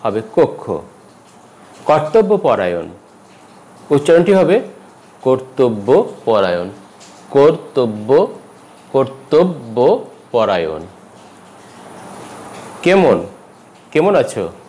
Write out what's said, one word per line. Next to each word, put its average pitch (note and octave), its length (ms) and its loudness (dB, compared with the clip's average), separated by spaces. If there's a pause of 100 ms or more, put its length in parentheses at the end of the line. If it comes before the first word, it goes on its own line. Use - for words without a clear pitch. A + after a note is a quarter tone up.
হবে G#2+ 180 -4 (140)
কক্ষ। - 360 2 (1120)
কর্তব্যপরায়ণ, D3+ 1000 0 (1000)
উচ্চারণটি E3 440 2
হবে F#3+ 280 2 (600)
কর্তব্যপরায়ণ, A2+ 1500 0 (600)
কর্তব্য, C#3 960 0 (640)
কর্তব্যপরায়ণ। B2 1900 -2 (2000)
কেমন, F3 420 2 (680)
কেমন F#3 240 0
আছো? G#2+ 340 -2 (200)